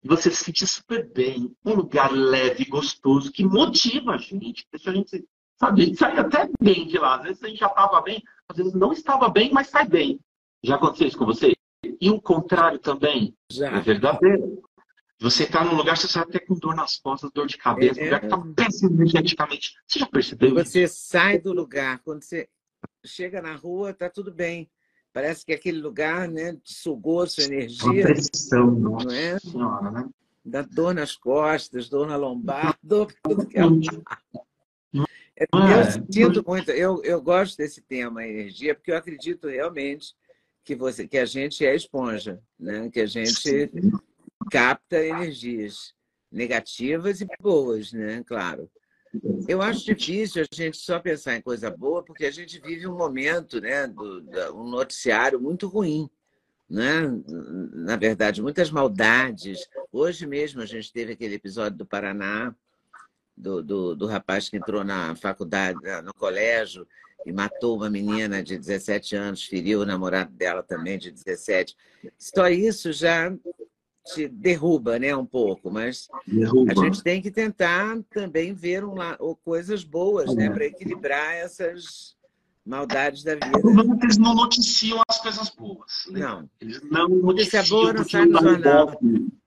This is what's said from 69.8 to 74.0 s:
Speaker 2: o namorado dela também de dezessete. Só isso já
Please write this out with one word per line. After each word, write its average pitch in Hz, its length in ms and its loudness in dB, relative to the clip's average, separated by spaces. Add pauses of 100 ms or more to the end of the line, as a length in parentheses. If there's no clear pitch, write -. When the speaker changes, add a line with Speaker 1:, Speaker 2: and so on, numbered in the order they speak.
Speaker 2:
o 104 40 -2
namorado 92 460 -4
dela 90 320 -4
também 90 340 -8
de 90 140 -14
dezessete. 107 640 -4 (420)
Só 180 300 0
isso 180 460 0
já 165 360 0 (760)